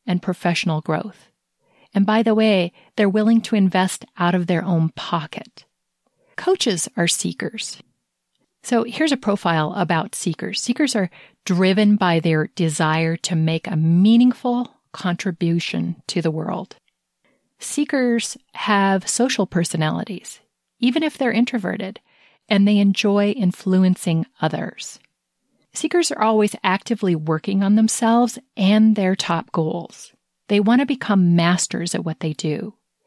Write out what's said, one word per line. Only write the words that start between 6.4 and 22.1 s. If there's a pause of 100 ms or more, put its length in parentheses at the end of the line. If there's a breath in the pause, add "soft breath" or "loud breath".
are
seekers. (800)
So
here's
a
profile
about
seekers.
Seekers
are (360 loud breath)
driven
by
their
desire
to
make
a
meaningful (220)
contribution
to
the
world. (800)
Seekers (160)
have
social
personalities, (400)
even
if
they're
introverted, (480 soft breath)